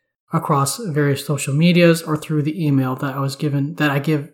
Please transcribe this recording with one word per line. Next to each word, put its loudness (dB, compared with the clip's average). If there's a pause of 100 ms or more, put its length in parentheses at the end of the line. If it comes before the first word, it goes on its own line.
(340)
across 0
various -2
social -4
medias 4
or -2
through -2
the -2
email 2
that -6
I -6
was -4
given, -2
that 0
I 0
give, -2